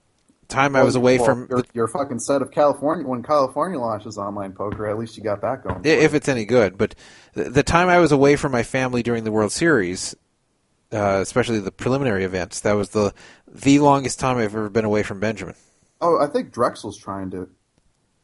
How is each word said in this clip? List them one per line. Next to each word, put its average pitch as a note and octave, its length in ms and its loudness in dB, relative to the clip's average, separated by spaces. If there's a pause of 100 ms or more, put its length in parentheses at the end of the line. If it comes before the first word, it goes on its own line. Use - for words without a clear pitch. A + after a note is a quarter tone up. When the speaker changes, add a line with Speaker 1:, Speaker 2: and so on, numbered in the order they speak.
(480)
Speaker 1:
time C3+ 280 0
I C3 40 4
Speaker 2:
Well, C3 80 6
Speaker 1:
was A#2 80 2
away B2+ 220 4
Speaker 2:
well, A#2+ 80 2
Speaker 1:
from B2 240 0
Speaker 2:
your, B2 140 -2 (100)
your A2+ 140 0
fucking C#3 320 -6
set C#3 220 0
of B2 100 -8
California, D3 560 0
when B2 160 -6
California D3 560 0
launches A2 380 -6
online G2+ 340 -6
poker, G#2 340 -8
at G#2+ 140 -4
least A2+ 180 -10
you G2+ 60 -16
got G2+ 180 -4
that B2+ 220 -4
going F#2 140 -6
Speaker 1:
I-, F#2 40 -14
Speaker 2:
for C3+ 60 -4
Speaker 1:
if D3+ 240 4
Speaker 2:
you. D3 60 2
Speaker 1:
it's - 120 -6
any A#2+ 160 -2
good, G2+ 320 2
but G#2 160 -2 (400)
the, C#2+ 120 -4
the B2+ 180 2
time F3 240 2
I F3 120 6
was D#3 120 4
away C#3+ 240 6
from C#3 160 -2
my A#2+ 120 0
family B2+ 380 -4
during A#2 220 -2
the A2 80 -4
World G#2+ 220 2
Series, A2 600 0 (800)
uh, G2+ 300 0
especially A2+ 380 0
the F#2+ 120 -6
preliminary B2 540 -2
events, F#2 360 -6
that G#2 120 2
was G2+ 160 -2
the, G#2 240 0 (340)
the C#3 320 2
longest C#3 400 2
time C3 160 0
I've G#2+ 180 -2
ever G#2+ 160 -6
been A2 140 0
away G#2+ 200 0
from G2 180 -8
Benjamin. G2+ 340 -6 (460)
Speaker 2:
Oh, E3 180 4
I - 80 2
think A3 240 -4
Drexel's A#2+ 460 -4
trying F#2+ 340 -10
to F#2 160 -8 (760)